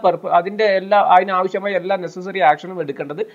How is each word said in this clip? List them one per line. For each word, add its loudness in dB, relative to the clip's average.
purpo-, -2
അതിന്റെ 0
എല്ലാ, 2
അതിനാവശ്യമായ 2
എല്ലാ -2
necessary -10
ആക്ഷനും 2
എടുക്കേണ്ടത് -8